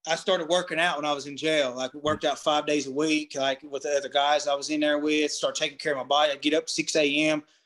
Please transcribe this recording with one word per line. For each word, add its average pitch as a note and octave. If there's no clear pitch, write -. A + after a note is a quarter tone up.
I D#3+
started E3+
working F3
out E3
when D3
I D3
was C3+
in C#3+
jail, C#3+
like, B2+
worked D3+
out C#3
five D3+
days D3
a C3+
week, D3+
like, C3+
with C#3
the D3
other C#3
guys C#3+
I C#3+
was C#3+
in D3+
there D3
with, D3+
start C3+
taking D3
care D3+
of C3+
my B2
body. C#3+
I'd C3+
get D3
up C#3+
at -
six -
A D3+
M. D3+